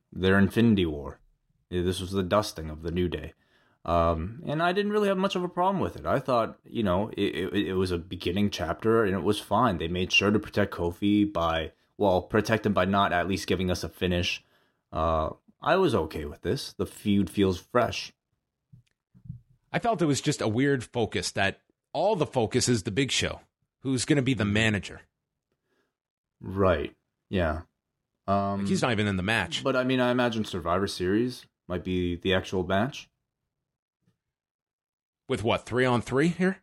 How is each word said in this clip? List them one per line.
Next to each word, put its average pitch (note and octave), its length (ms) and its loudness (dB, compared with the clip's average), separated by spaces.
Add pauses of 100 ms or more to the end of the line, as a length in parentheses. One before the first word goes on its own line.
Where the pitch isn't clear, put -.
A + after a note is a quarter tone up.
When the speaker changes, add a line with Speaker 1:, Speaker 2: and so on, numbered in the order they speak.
(100)
Speaker 1:
their F#2+ 280 4
Infinity G2+ 480 4
War. C#2+ 340 -8 (500)
This F2+ 300 -2
was F#2 120 -8
the G2 100 0
dusting F2 480 -2
of D#2 120 -12
the E2+ 80 -6
New F2+ 180 0
Day. D#2 260 -8 (500)
Um, E2+ 640 0
and D3+ 160 -4
I F3 100 2
didn't G3+ 200 -2
really G#3 160 0
have G3 100 0
much G3 180 0
of F3+ 80 -2
a F3 40 -4
problem F3+ 320 0
with F2 160 -2
it. D#2 100 -10
I G2+ 120 2
thought, A#2+ 460 -2
you - 180 -4
know, G2 340 0
it, G2+ 180 0
it, F2+ 200 -4 (140)
it F#2+ 60 -2
was F#2 160 2
a F2+ 80 -2
beginning F#2 520 -2
chapter, A2 540 0
and F#2+ 100 0
it F2+ 80 -2
was G#2 160 2
fine. G#2 380 2
They D#2+ 100 -4
made F2+ 260 -2
sure G2 180 6
to G#2+ 80 4
protect - 360 -2
Kofi G2+ 560 2
by, E2 420 0 (260)
well, F#2 240 4
protect A2 420 0
him G#2+ 80 2
by F#2 140 2
not G2 260 2
at F2 160 0
least F#2+ 180 -2
giving F#2 240 0
us F2 140 -2
a F2+ 60 -8
finish. F2 520 -2 (480)
Uh, D#2+ 400 0 (300)
I D#3+ 160 2
was E3+ 180 2
okay D#2+ 300 -2
with D2 160 -12
this. G#2 320 -4
The F#2+ 140 -4
feud G2+ 420 0
feels F#2+ 300 0
fresh. - 540 -4 (1600)
Speaker 2:
I C3+ 40 0
felt A3+ 240 -2
it E3 40 2
was C#3+ 140 2
just C#3 220 -2
a A2 60 0
weird C3 360 0
focus G#2 460 -4
that G2 300 -2 (340)
all F#3 200 0
the D3+ 120 0
focus A#2 420 0
is A#2 140 2
the A#2 80 -4
Big A#2+ 200 0
Show, D#2+ 300 -2 (400)
who's C3 240 -2
gonna D3 160 2
be B2+ 140 2
the G#2+ 100 0
manager. G#2 560 0 (1400)
Speaker 1:
Right. F#2 520 0 (360)
Yeah. D#2+ 320 -2 (640)
Um, G2 320 0
Speaker 2:
Like, G2 80 -2
he's F#3+ 140 0
not C3 100 2
even G#2 140 0
in G2+ 100 0
the F2+ 60 -2
match. G#2 420 -2
Speaker 1:
But, C3+ 100 0
I B2+ 100 0
mean, B2+ 140 0
I B2 120 2
imagine A#2+ 340 0
Survivor F2+ 420 -2
Series G#2+ 600 -2 (220)
might F2 160 -6
be F2+ 320 -2
the F#2 180 0
actual F#2 320 -2
match. G2 420 -2 (2250)
Speaker 2:
With A#2+ 160 -4
what, G#2+ 220 2
three B2+ 220 0
on B2 160 2
three C#3 260 0
here? F#3 340 -2